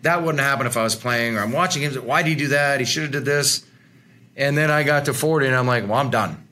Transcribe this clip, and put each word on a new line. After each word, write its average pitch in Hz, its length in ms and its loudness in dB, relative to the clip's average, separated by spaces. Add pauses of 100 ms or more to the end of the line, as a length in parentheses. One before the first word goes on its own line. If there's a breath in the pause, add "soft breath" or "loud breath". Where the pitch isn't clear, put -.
"That 170 200 0
wouldn't 156 180 0
happen 135 260 0
if 120 100 -2
I 113 60 0
was 110 120 0
playing," 117 420 -2
or 104 40 0
I'm 110 120 -2
watching 170 300 0
games, 143 160 -4
"Why 139 240 0
did 160 60 0
he 160 80 2
do 151 120 -2
that? 143 300 2
He 123 80 0
should 156 160 -2
have 147 100 -6
did 143 120 -4
this." 143 400 0 (720 soft breath)
And 143 200 0
then 151 140 2
I 151 140 2
got 143 220 2
to 139 80 0
forty, 147 320 2
and 131 100 2
I'm 127 100 2
like, 120 220 0
"Well, 110 100 2
I'm 135 120 0
done." 98 420 -2